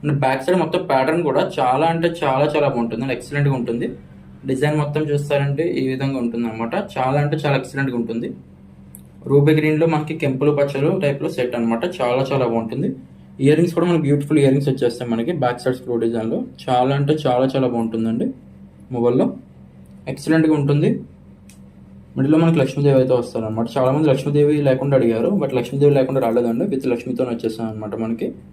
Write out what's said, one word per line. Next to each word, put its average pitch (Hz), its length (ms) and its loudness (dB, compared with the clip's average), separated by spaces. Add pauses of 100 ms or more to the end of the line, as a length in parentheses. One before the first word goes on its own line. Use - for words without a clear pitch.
And 147 100 -2 (100)
బ్యాక్ 131 220 0
సైడ్ 180 180 2
మొత్తం 165 180 -2 (100)
ప్యాటర్న్ 143 360 2
కూడా 143 160 2 (160)
చాలా 135 340 2
అంటే 165 160 0 (140)
చాలా 139 320 2
చాలా 143 200 2
బాగుంటుందండి, 117 440 -4
ఎక్సలెంట్‌గా 143 400 0
ఉంటుంది. 120 280 -4 (640)
డిజైన్ 143 300 0
మొత్తం 147 300 -2
చూస్తారంటే 143 540 0 (160)
ఈ - 100 -2
విధంగా 135 320 -2
ఉంటుంది 117 280 -2
అనమాట, 117 240 -6 (200)
చాలా 131 300 0
అంటే 147 180 -2
చాలా 143 180 0
ఎక్సలెంట్‌గా 135 400 -4
ఉంటుంది. 113 280 -6 (1000)
రూబీ 143 280 6
గ్రీన్లో 156 360 2
మనకి 156 280 -4
కెంపులు 139 360 0
పచ్చలు 143 320 0 (140)
టైప్లో 143 320 -2
సెట్ 123 220 -2
అనమాట, 117 240 0 (160)
చాలా 127 320 0
చాలా 131 220 0
బాగుంటుంది. 113 360 -2 (560)
ఇయర్ 151 160 6
రింగ్స్ 175 160 2
కూడా 170 140 2
మనకి 156 180 2
బ్యూటిఫుల్ 143 340 2
ఇయర్ 135 140 6
రింగ్స్ 139 160 0
వచ్చేస్తాయి 123 420 -2
మనకి 117 200 -2 (100)
బ్యాక్ 123 200 -2
సైడ్ 131 140 0
స్క్రూ 120 260 -6
డిజైన్లో, 117 360 -2 (260)
చాలా 127 340 2
అంటే 143 140 2 (100)
చాలా 127 300 2
చాలా 131 200 2
బాగుంటుందండి. 113 540 -2 (680)
మొబైల్లో 120 320 2 (840)
ఎక్సలెంట్‌గా 156 460 2
ఉంటుంది. 143 300 2 (1300)
మిడిల్లో 143 260 4
మనకి 165 200 4
లక్ష్మీదేవి 139 400 2
అయితే 127 180 2
వస్తారనమాట. 113 460 -4 (100)
చాలామంది 139 340 2
లక్ష్మీదేవి 147 460 2 (100)
లేకుండా 135 340 2
అడిగారు, 117 280 2 (140)
but 131 160 -2
లక్ష్మీదేవి 139 400 2
లేకుండా 131 280 2
రాలేదండి, 117 460 0
with 131 200 -4
లక్ష్మితో 123 380 -2
వచ్చేసాం 113 400 -4
అనమాట 107 320 -8
మనకి. 113 240 -4 (260)